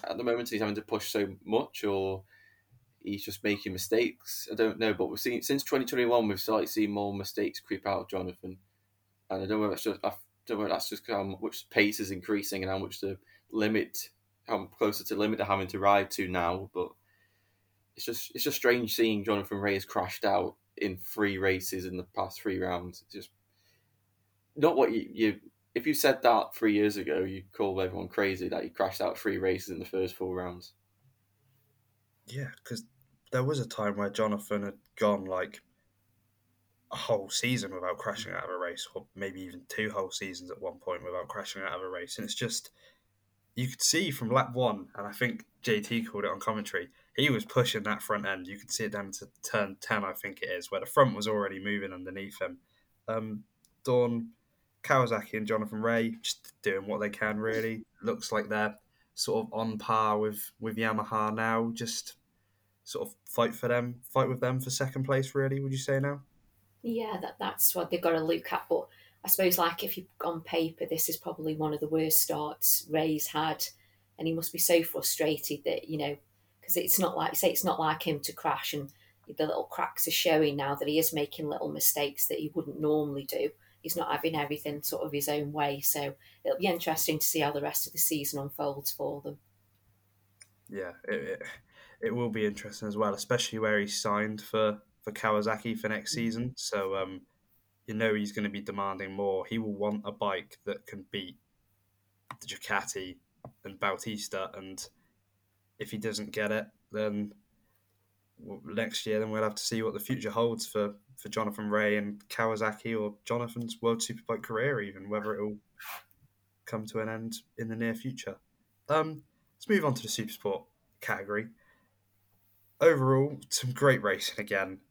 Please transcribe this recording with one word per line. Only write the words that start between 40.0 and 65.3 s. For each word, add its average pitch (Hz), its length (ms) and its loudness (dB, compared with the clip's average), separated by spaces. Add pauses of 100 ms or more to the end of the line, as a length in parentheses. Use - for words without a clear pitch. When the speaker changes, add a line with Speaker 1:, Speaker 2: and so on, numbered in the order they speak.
Speaker 2:
seasons 90 400 -8
at - 100 -12
one 90 180 -8
point 87 260 -6
without 90 240 -6
crashing 98 340 -8
out 95 100 -4
of 90 100 -6
a 92 60 -6
race. 87 280 -8
And 110 80 -6
it's - 100 -4
just, - 360 -2 (840)
you 127 140 0
could - 140 -6
see 165 280 4
from 120 200 -4
lap 123 240 4
one, 110 400 2
and 101 120 -8
I 104 60 -8
think 113 320 -2 (160)
J 107 200 2
T 113 220 -2
called 104 220 -4
it 87 60 0
on 95 100 -4
commentary, 104 480 -2 (260)
he 143 140 4
was 110 160 2
pushing 120 380 2
that 107 200 -2
front 101 240 -2
end. 92 200 -4
You 101 120 -12
could - 120 -18
see - 140 -2
it 104 80 -4
down 101 200 -6
to - 160 -12 (140)
turn 101 380 -2
ten, 104 240 0
I 95 100 -4
think 98 260 -10
it - 80 -4
is, 90 220 -6
where 95 100 -2
the 95 60 -6
front 131 280 6
was 104 140 -2
already 98 340 0
moving 98 300 -4
underneath 92 480 -10
him. 87 200 -4 (460)
Um, 110 380 -4 (400)
Dawn, 120 460 2 (520)
Kawasaki 117 520 4
and 107 120 -2
Jonathan 107 360 0
Rea 117 400 2
just - 400 -8
doing 98 240 0
what 104 140 -2
they 104 100 0
can, 107 280 -2
really. 110 460 -2 (160)
Looks - 320 -2
like 104 160 0
they're 107 300 0 (360)
sort 113 320 0
of - 60 -12
on 110 240 -2
par 107 420 4
with, 107 420 -2
with 110 160 -4
Yamaha 110 580 2
now, 113 400 2
just - 400 -6 (680)
sort - 240 -6
of - 60 -16 (120)
fight 117 280 2
for 123 140 -2
them, 120 360 0
fight 131 240 2
with 127 120 -2
them 131 200 2
for 131 100 -6
second 135 340 -2
place, 135 300 0